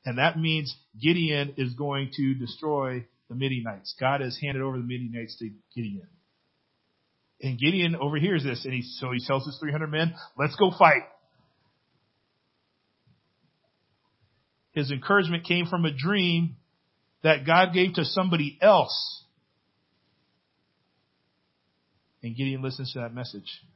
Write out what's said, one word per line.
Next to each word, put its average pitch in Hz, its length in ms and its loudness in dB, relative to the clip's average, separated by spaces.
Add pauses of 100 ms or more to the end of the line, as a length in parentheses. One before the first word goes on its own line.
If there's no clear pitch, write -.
And 120 120 -4
that 160 200 2
means 160 380 -2 (240)
Gideon 147 560 2
is 123 200 -4
going 139 420 -4
to 135 160 0
destroy 131 720 -4 (240)
the 120 60 -12
Midianites. 123 640 -6
God 135 220 2
has 127 220 -6
handed 135 200 -4
over 131 160 -4
the 120 60 -6
Midianites 120 540 -8
to 113 120 -10 (240)
Gideon." 101 360 -8 (1300)
And 131 180 -4
Gideon 170 360 2
overhears 147 480 0
this, 127 220 -4
and 131 80 -6
he, 123 80 -4
so 127 300 -8
he 123 140 -2
tells 135 200 0
his 143 140 -12
three 151 120 -4
hundred 151 200 -4
men, 165 240 0 (220)
"Let's 139 180 0
go 190 160 6
fight." 160 320 6 (3750)
His 143 200 -2
encouragement 170 540 2
came 175 220 0
from 175 180 0
a 156 60 0
dream 170 680 0 (640)
that 151 240 4
God 175 280 6
gave 180 200 2
to 175 100 0
somebody 170 580 0
else. - 640 4 (3000)
And 117 120 -8
Gideon 135 260 -4
listens 131 320 -6
to 131 60 -10
that 117 140 -8
message. 117 480 -12 (140)